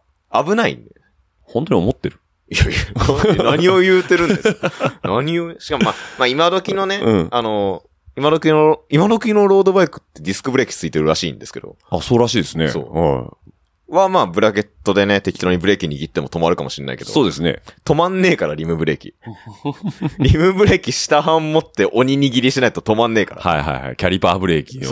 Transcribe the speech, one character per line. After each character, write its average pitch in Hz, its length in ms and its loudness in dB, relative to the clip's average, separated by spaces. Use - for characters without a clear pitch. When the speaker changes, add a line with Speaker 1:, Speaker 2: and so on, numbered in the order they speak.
Speaker 1:
危 147 220 0
な 226 140 0
い 71 60 -4
ん - 20 -12
だ 57 60 -20
よ。 52 80 -20
Speaker 2:
本 123 240 -4
当 185 80 0
に 95 60 2
思 90 120 0
っ - 20 -12
て - 160 -8
る？ - 80 -16
Speaker 1:
い - 60 -8
や - 80 4
い - 720 0
や、 - 80 0
何 156 240 2
を 185 120 4
言 185 200 4
う - 20 -2
て 180 140 2
る 170 100 2
ん - 20 2
で 190 140 0
す 214 120 2
か？ - 460 -6
<laughs> - 20 -8
何 139 380 -2
を、 170 180 -12
し - 120 -16
か 147 80 -2
も 110 60 -8
ま 110 80 0
あ、 - 20 -12
ま 127 60 2
あ - 20 2
今 151 240 2
時 190 240 -2
の 196 120 -2
ね、 196 160 -4
Speaker 2:
う 113 80 2
ん。 104 200 2
Speaker 1:
あ 120 120 -2
の、 101 420 -2
今 143 140 0
時 156 200 2
の、 156 300 4
今 160 180 4
時 220 240 0
の 208 140 4
ロ 196 140 4
ー 190 40 2
ド 190 80 4
バ 185 120 4
イ 151 40 0
ク - 160 -16
っ - 80 -20
て 156 100 -20
デ 92 100 -4
ィ - 20 -4
ス - 80 -10
ク 139 80 -4
ブ 123 80 0
レ 123 60 2
ー - 20 -2
キ - 80 -14
つ - 120 -10
い 78 40 -6
て 80 80 -2
る 76 80 0
ら 78 80 2
し 82 140 -4
い 67 40 -8
ん 55 60 -18
で - 80 -18
す - 60 -18
け - 80 -14
ど。 - 160 -18
Speaker 2:
あ、 85 120 -4
そ 123 140 0
う - 20 4
ら 117 100 2
し 113 60 -4
い 117 40 2
で 80 60 0
す - 140 -8
ね。 80 100 0
Speaker 1:
そ 78 120 -4
う。 69 180 -8
Speaker 2:
は 69 240 0
い。 - 60 -14
Speaker 1:
は、 190 200 2
ま 185 140 2
あ、 107 40 2
ブ 87 140 -2
ラ 107 120 4
ケ 101 80 0
ッ - 80 -8
ト 101 100 2
で 101 120 4
ね、 101 140 2
適 - 180 -4
当 90 120 0
に 90 80 2
ブ 87 100 0
レ 101 60 4
ー - 20 2
キ 90 100 -6
握 73 220 -8
っ - 40 -20
て - 80 -4
も 67 80 -8
止 85 120 -6
ま 82 100 4
る 90 60 2
か 73 80 -6
も 67 60 -10
し - 100 -12
れ 67 80 -12
な 64 60 -8
い - 40 -12
け - 60 -16
ど。 - 60 -12
Speaker 2:
そ 147 120 2
う - 20 4
で 87 60 2
す 73 100 -8
ね。 82 220 -2
Speaker 1:
止 151 100 2
ま 170 140 2
ん 190 120 -4
ね 185 120 4
え 147 40 0
か 82 120 -4
ら、 76 80 -6
リ 78 80 -8
ム 82 120 -2
ブ 80 80 -4
レ 78 100 0
ー - 20 -4
キ。 - 180 -20
Speaker 2:
<laughs> 147 520 -8
Speaker 1:
リ 131 180 4
ム 175 160 4
ブ 196 140 2
レ 190 60 4
ー 185 80 0
キ - 100 -6
下 147 320 0
半 156 300 0
持 156 80 4
っ 160 100 -8
て 98 220 0
鬼 131 260 2
握 127 240 2
り 131 80 4
し 131 100 -2
な 123 60 2
い 104 60 0
と 82 80 -6
止 107 160 0
ま 117 100 2
ん 113 80 -2
ね 107 80 4
え 87 40 -2
か - 100 -18
ら。 - 60 -16
Speaker 2:
は 85 160 0
い 71 40 -2
は 71 160 -4
い 65 80 -8
は 64 60 -8
い。 - 40 -12
キ - 80 -2
ャ 90 40 0
リ 92 100 0
パ 90 140 2
ー 92 80 0
ブ 92 80 0
レ 82 100 2
ー 69 60 -4
キ - 140 -16
を - 20 -14